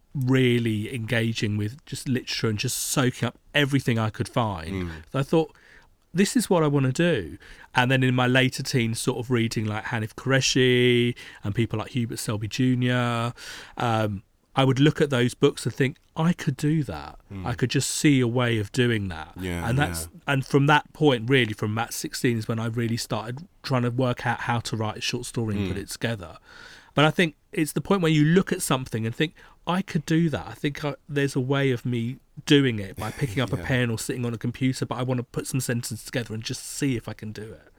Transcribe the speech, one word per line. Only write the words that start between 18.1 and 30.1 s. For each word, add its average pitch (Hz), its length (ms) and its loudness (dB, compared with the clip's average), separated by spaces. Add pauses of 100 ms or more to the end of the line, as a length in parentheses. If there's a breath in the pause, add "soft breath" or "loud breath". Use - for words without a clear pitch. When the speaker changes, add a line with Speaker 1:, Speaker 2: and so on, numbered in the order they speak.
Speaker 1:
a 127 80 2
way 117 320 0
of 101 140 -4
doing 117 360 2
that." 80 300 -10
Speaker 2:
Yeah, 90 300 -4
Speaker 1:
And 120 100 2
that's, 82 340 -2
Speaker 2:
yeah. - 200 -6
Speaker 1:
and 135 120 0
from 143 220 2
that 147 260 4
point, 123 380 2
really, 120 220 4
from 107 260 -4
about 113 160 -6
sixteen 127 420 -2
is 110 120 -4
when 113 100 -4
I 113 80 -4
really 117 300 -2
started 123 500 -8 (160)
trying 127 200 0
to 123 100 0
work 123 340 -2
out 117 140 -2
how 117 180 -2
to - 180 -4
write 107 200 -4
a - 40 -14
short 120 260 -4
story 110 300 -4
and 101 120 -2
put 92 80 -4
Speaker 2:
Mm. 98 60 -6
Speaker 1:
it - 80 -12
together. 95 480 -6 (560 loud breath)
But 143 100 6
I 151 80 6
think 175 240 0 (160)
it's 156 200 -2
the 170 80 -2
point 196 220 2
where 160 80 4
you 151 140 6
look 175 260 4
at 180 100 -2
something 127 460 -2
and 113 80 -4
think, 147 200 -2 (340 loud breath)
"I 180 140 0
could - 220 -4
do 165 260 2